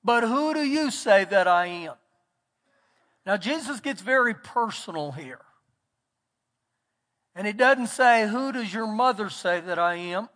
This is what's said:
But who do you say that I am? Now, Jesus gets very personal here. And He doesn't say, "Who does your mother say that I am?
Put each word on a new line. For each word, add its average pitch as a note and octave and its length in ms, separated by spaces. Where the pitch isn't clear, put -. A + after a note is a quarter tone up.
But A#3 220
who D4 300
do D#4 80
you C#4+ 280
say G3 340
that F#3 220
I F3+ 200
am? E3+ 280
Now, G3 120
Jesus B3+ 420
gets C4+ 240
very A#3+ 320
personal E3 800
here. C3 320
And F#3+ 100
He G#3 60
doesn't B3+ 360
say, A#3 380
"Who B3+ 240
does A3 240
your A3 140
mother G#3+ 420
say F3 300
that E3+ 180
I E3+ 160
am? F3 420